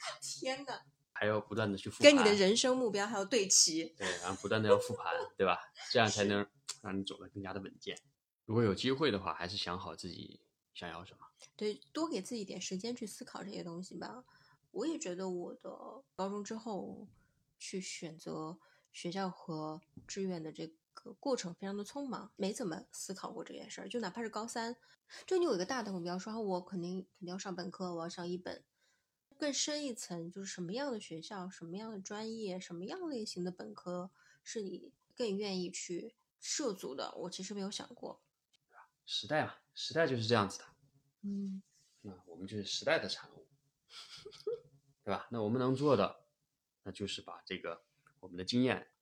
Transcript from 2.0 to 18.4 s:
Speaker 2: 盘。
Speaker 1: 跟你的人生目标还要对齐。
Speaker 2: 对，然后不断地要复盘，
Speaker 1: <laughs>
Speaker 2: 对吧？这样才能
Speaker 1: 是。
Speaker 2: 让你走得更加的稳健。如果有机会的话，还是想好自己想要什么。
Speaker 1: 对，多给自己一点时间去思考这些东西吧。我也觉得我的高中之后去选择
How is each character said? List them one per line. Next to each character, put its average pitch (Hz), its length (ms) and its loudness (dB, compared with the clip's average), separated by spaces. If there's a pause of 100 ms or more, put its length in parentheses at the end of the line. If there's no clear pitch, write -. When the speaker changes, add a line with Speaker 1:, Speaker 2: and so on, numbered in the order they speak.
Speaker 2:
盘。 294 100 12
Speaker 1:
跟 294 60 10
你 254 120 8
的 208 40 8
人 196 220 8
生 254 220 4
目 254 120 4
标 202 160 0
还 220 120 -2
要 196 80 0
对 196 220 4
齐。 165 380 6 (120)
Speaker 2:
对， 95 100 -2 (160)
然 90 60 0
后 95 120 0
不 104 60 -2
断 110 160 4
地 107 60 4
要 101 80 12
复 - 180 0
盘， - 180 -2 (100)
Speaker 1:
<laughs> - 140 -10
Speaker 2:
对 98 80 6
吧？ 87 120 6 (340)
这 120 80 6
样 113 80 8
才 107 160 4
能 101 180 4
Speaker 1:
是。 101 80 -2 (320)
Speaker 2:
让 98 160 -2
你 98 60 0
走 - 140 -6
得 95 100 -14
更 101 160 -8
加 95 80 -6
的 98 80 -4
稳 - 180 -10
健。 - 200 -8 (480)
如 107 100 0
果 117 80 8
有 101 100 6
机 123 200 4
会 139 180 4
的 95 80 2
话， 87 140 -2
还 85 160 -4
是 98 80 -4
想 90 200 -2
好 90 180 -6
自 - 140 -8
己 - 300 -12 (340)
想 87 160 -8
要 82 140 -10
什 - 140 -16
么。 - 100 -20 (300)
Speaker 1:
对， 208 240 -4 (100)
多 320 160 -2
给 240 140 -2
自 214 140 -6
己 220 60 -4
一 196 40 -4
点 196 160 -8
时 190 160 -4
间 226 180 -4
去 233 100 -6
思 - 200 -10
考 - 180 -10
这 196 60 -8
些 190 120 -6
东 175 220 -6
西 185 120 -12
吧。 220 280 -10 (480)
我 226 160 -2
也 320 100 0
觉 180 160 -4
得 190 160 -2
我 175 240 -4
的 - 500 -12 (120)
高 190 140 -2
中 208 120 -2
之 214 140 -6
后 214 520 -6 (500)
去 - 240 -6
选 160 360 -8
择 160 420 -6 (320)